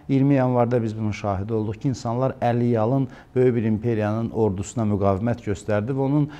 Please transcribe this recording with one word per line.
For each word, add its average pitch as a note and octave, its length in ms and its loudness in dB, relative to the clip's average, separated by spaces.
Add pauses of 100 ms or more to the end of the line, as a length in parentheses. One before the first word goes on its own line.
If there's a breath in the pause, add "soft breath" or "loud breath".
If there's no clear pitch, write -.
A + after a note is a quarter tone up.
iyirmi C#3 260 4
yanvarda B2 480 2
biz A2 160 -4
bunun G#2+ 140 -2
şahidi G2+ 400 -4
olduq A2 280 -2
ki, C#3+ 80 -2
insanlar B2+ 520 -2
əli A#2+ 320 2
yalın A#2 360 2 (260 loud breath)
böyük B2+ 220 4
bir A2 120 0
imperiyanın A2 640 0
ordusuna G#2+ 580 -2
müqavimət G2 560 0
göstərdi G#2+ 480 -2
və C3+ 160 -2
onun D3 320 0